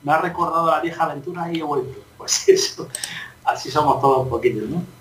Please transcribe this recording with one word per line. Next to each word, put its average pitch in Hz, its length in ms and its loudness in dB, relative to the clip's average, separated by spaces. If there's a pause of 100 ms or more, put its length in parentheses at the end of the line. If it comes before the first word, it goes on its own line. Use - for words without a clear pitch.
me 147 100 0
ha 160 80 4
recordado 170 460 0
la 156 120 4
vieja 165 240 -2
aventura 170 480 -6
y 165 80 -2
he 156 40 -4
vuelto". 131 360 -4 (180)
Pues - 320 -2
<laughs> - 0 -
eso, - 380 4 (580)
así - 260 -2
somos 139 280 2
todos 135 240 4
un - 60 -4
poquito, 113 380 0
¿no? 170 160 -4 (180)